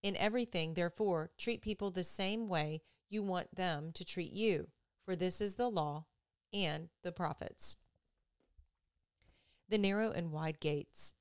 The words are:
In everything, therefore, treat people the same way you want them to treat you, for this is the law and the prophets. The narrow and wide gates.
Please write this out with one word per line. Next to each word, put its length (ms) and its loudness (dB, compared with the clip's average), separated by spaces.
In 140 2
everything, 580 2
therefore, 640 2
treat 240 -2
people 280 -2
the 140 -2
same 420 0
way 360 0
you 140 -2
want 340 -2
them 360 0
to 120 -8
treat 280 -4
you, 360 2
for 140 -2
this 240 0
is 140 -2
the 160 0
law 340 -2
and 360 0
the 100 -4
prophets. 640 -4
The 120 2
narrow 320 4
and 200 -2
wide 300 -2
gates. 600 -2